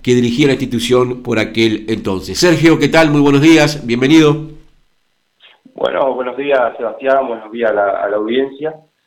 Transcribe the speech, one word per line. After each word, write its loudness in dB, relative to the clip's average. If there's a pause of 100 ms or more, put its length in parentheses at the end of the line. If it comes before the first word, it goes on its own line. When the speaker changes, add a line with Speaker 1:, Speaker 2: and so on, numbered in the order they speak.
Speaker 1:
que 2
dirigía 2
la 2
institución -2
por -4
aquel -2
entonces. -6
Sergio, 4
¿qué 0
tal? 4
Muy 2
buenos 4
días, 2
bienvenido. 2 (1300)
Speaker 2:
Bueno, -2
buenos -6
días, -2 (180)
Sebastián, -2
buenos -10
días -2
a -2
la, 0 (140)
a -4
la -2
audiencia. -4 (320)